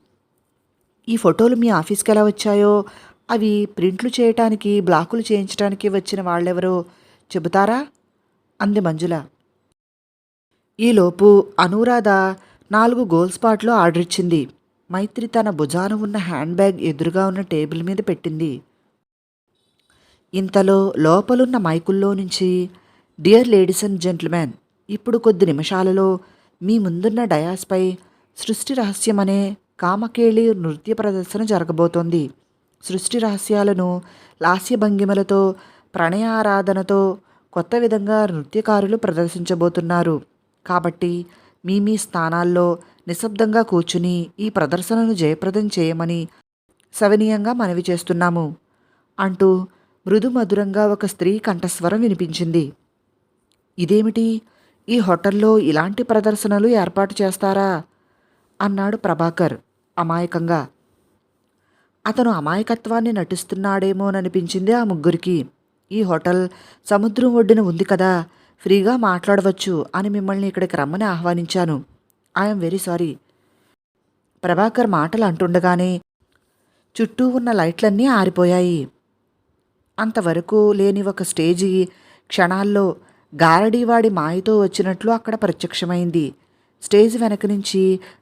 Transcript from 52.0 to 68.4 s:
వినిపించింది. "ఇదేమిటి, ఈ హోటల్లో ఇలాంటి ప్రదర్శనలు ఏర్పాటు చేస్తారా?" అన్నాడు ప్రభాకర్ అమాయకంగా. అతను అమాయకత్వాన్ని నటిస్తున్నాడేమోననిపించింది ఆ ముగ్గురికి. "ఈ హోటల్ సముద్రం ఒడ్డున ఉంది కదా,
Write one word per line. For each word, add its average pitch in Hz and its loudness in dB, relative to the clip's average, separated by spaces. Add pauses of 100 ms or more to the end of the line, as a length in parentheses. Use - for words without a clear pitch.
వినిపించింది. 165 -2 (1080)
"ఇదేమిటి, 220 0 (480)
ఈ 240 2
హోటల్లో 202 2
ఇలాంటి 165 0
ప్రదర్శనలు 214 0
ఏర్పాటు 196 0
చేస్తారా?" 190 -2 (760)
అన్నాడు 202 -2
ప్రభాకర్ 165 -2 (420)
అమాయకంగా. 170 -2 (1400)
అతను 233 0
అమాయకత్వాన్ని 220 -2
నటిస్తున్నాడేమోననిపించింది 190 -2
ఆ 240 2
ముగ్గురికి. 170 0 (460)
"ఈ 208 -2
హోటల్ 180 0 (360)
సముద్రం 226 2
ఒడ్డున 226 6
ఉంది 180 0
కదా, 185 0 (340)